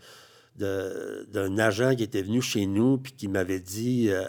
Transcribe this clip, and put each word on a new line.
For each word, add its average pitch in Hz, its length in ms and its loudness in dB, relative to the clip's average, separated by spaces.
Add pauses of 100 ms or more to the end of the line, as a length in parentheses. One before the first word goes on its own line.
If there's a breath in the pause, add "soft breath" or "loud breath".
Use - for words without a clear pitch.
(580 soft breath)
de, 98 760 -6
d'un 98 240 -2
agent 113 380 4
qui 117 80 0
était 101 180 -2
venu 110 200 0
chez 104 260 0
nous 120 320 4
puis 131 140 -14
qui - 140 -8
m'avait 95 320 0
dit, 110 500 0
euh, 95 200 0